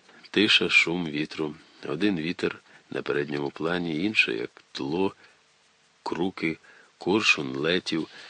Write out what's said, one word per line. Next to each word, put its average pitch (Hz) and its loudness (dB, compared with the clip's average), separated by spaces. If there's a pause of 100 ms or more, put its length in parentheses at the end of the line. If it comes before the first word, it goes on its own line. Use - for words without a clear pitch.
(300)
Тиша, 95 4
шум 87 4
вітру. 76 -4 (340)
Один 85 0
вітер 87 -2 (320)
на 65 -4
передньому 71 -2
плані, 85 -2
інший, - 2
як - -8 (100)
тло, 87 -2 (880)
круки, 82 -4 (400)
коршун 87 2
летів, 80 -2 (220)